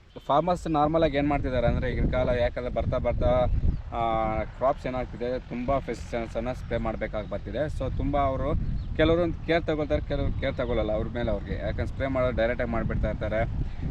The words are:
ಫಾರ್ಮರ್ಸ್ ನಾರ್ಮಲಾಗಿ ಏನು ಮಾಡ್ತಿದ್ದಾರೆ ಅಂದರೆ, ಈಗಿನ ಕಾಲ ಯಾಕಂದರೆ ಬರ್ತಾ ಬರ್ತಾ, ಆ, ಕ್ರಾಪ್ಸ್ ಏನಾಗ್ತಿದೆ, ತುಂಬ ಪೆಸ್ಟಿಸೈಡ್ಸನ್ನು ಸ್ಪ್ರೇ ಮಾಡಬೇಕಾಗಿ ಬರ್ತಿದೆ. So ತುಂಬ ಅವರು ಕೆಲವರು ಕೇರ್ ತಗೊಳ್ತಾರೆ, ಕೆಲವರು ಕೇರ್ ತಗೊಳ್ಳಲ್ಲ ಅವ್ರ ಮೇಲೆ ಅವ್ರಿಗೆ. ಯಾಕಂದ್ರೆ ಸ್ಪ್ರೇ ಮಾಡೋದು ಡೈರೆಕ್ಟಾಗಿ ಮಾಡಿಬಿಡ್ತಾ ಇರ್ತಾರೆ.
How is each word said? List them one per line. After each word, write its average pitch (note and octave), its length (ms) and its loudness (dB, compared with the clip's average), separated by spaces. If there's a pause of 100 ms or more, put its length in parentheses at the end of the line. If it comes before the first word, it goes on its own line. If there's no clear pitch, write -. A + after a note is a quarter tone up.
(260)
ಫಾರ್ಮರ್ಸ್ E3 400 2
ನಾರ್ಮಲಾಗಿ D#3 500 4
ಏನು C#3+ 120 2
ಮಾಡ್ತಿದ್ದಾರೆ C3+ 380 2
ಅಂದರೆ, A#2+ 260 2
ಈಗಿನ A#2 180 2
ಕಾಲ B2+ 180 2
ಯಾಕಂದರೆ B2 420 0
ಬರ್ತಾ A#2 280 0
ಬರ್ತಾ, A#2+ 340 2 (600)
ಆ, A#2 80 -2 (440)
ಕ್ರಾಪ್ಸ್ C3+ 420 0
ಏನಾಗ್ತಿದೆ, B2 520 -4
ತುಂಬ B2 400 -2
ಪೆಸ್ಟಿಸೈಡ್ಸನ್ನು A#2 760 -4
ಸ್ಪ್ರೇ A#2 240 -4
ಮಾಡಬೇಕಾಗಿ G#2+ 500 -4
ಬರ್ತಿದೆ. G#2 400 -4 (100)
So C3 180 -4
ತುಂಬ C#3 220 0
ಅವರು C3+ 300 0 (480)
ಕೆಲವರು E3 500 2
ಕೇರ್ D#3+ 200 2
ತಗೊಳ್ತಾರೆ, D3 340 0
ಕೆಲವರು C#3 400 0
ಕೇರ್ C3+ 160 0
ತಗೊಳ್ಳಲ್ಲ A#2 360 0
ಅವ್ರ A2 160 0
ಮೇಲೆ A#2 220 -2
ಅವ್ರಿಗೆ. F#2 280 -2
ಯಾಕಂದ್ರೆ G#2 280 -2
ಸ್ಪ್ರೇ - 200 -2
ಮಾಡೋದು B2+ 300 2
ಡೈರೆಕ್ಟಾಗಿ A#2 340 2
ಮಾಡಿಬಿಡ್ತಾ A2 400 0
ಇರ್ತಾರೆ. G#2+ 300 0 (500)